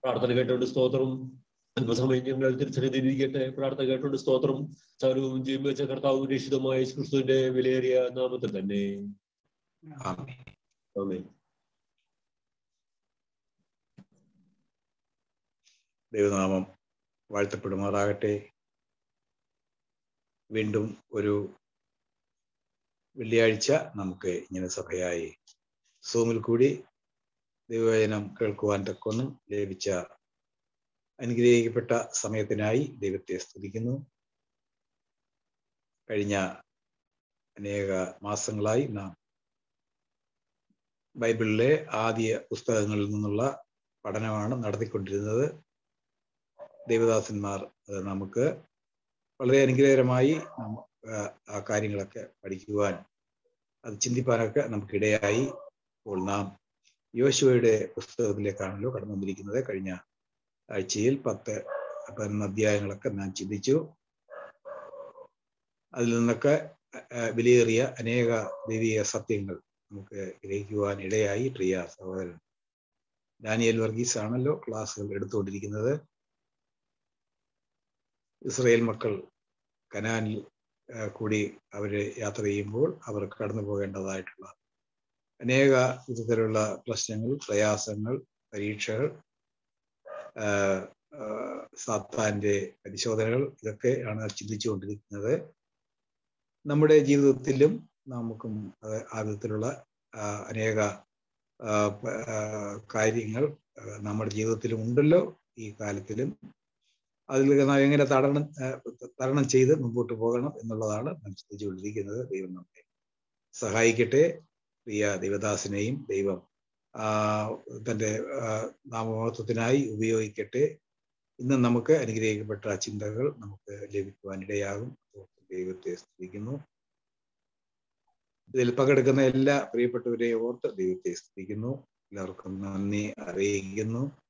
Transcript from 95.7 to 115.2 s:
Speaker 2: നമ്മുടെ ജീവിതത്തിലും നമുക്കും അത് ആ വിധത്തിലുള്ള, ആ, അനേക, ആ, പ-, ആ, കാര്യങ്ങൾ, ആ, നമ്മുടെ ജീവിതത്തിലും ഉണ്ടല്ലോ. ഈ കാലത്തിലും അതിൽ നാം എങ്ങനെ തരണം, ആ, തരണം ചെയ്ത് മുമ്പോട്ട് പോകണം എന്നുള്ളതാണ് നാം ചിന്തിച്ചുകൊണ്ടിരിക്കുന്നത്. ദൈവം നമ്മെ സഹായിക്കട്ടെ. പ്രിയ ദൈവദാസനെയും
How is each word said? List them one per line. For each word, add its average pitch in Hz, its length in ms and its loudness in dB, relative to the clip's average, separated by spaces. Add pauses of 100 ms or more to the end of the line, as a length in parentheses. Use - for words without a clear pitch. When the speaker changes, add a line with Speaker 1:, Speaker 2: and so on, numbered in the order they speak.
Speaker 2:
നമ്മുടെ 151 320 8
ജീവിതത്തിലും 139 920 4 (180)
നമുക്കും 113 760 -8
അത് 110 200 -6 (120)
ആ 113 60 -4
വിധത്തിലുള്ള, 107 640 -4 (300)
ആ, 104 220 -6
അനേക, 110 440 0 (800)
ആ, 107 260 2
പ-, 104 200 -6
ആ, 107 720 -6 (140)
കാര്യങ്ങൾ, 113 640 0 (240)
ആ, 104 200 -14
നമ്മുടെ 107 300 -4
ജീവിതത്തിലും 110 520 -2
ഉണ്ടല്ലോ. 147 580 4 (180)
ഈ 107 220 -12
കാലത്തിലും 104 580 -6 (920)
അതിൽ 135 360 6
നാം 139 140 6
എങ്ങനെ 143 240 6
തരണം, 139 380 4
ആ, 131 380 -6 (240)
തരണം 131 440 0
ചെയ്ത് 131 320 6
മുമ്പോട്ട് 120 320 -2
പോകണം 117 400 0 (100)
എന്നുള്ളതാണ് 110 440 -4
നാം 143 280 -10
ചിന്തിച്ചുകൊണ്ടിരിക്കുന്നത്. 104 920 -8
ദൈവം 95 260 -6
നമ്മെ - 280 -20 (720)
സഹായിക്കട്ടെ. 113 840 4 (480)
പ്രിയ 104 300 0
ദൈവദാസനെയും 101 920 -2